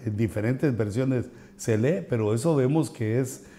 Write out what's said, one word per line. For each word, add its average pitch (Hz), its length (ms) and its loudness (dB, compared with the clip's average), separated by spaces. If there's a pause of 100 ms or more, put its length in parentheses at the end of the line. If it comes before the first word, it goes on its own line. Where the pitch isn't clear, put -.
En 107 120 -2
diferentes 117 600 0
versiones 117 500 0 (300)
se 110 220 0
lee, 165 300 2
pero 110 260 2
eso 156 220 2
vemos 139 340 2
que 113 300 -2
es - 260 -8 (120)